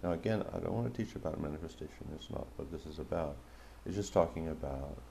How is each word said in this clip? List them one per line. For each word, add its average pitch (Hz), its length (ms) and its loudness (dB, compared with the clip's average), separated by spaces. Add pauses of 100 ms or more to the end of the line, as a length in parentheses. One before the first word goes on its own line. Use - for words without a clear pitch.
Now, 90 80 4
again, 104 320 4 (100)
I - 60 2
don't 85 140 2
wanna 120 180 4
teach 113 240 0
about 80 260 0
manifestation. 78 720 -4
It's 76 160 -8
not - 160 -2 (120)
what 76 140 -4
this 82 140 -4
is 78 140 -6
about. 78 380 0 (480)
It's 90 100 -2
just 101 180 0
talking 82 360 6
about 69 480 -2 (140)